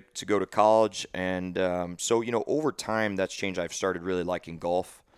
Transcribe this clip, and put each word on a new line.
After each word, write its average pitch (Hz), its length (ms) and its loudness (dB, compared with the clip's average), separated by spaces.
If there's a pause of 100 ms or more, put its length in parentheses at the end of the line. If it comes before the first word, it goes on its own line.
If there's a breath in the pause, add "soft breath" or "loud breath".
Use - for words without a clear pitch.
(140)
to - 120 -10
go 101 140 2
to 92 60 0
college. 107 680 4
And, 92 440 -2
um, 90 420 -2
so, 117 220 2
you 117 100 -6
know, 117 160 0
over 143 240 0
time 110 460 -2
that's 95 180 -2
changed. 92 240 -4
I've 85 140 -4
started 90 300 -2
really 90 200 0
liking 85 360 -6
golf. 87 440 -4 (140)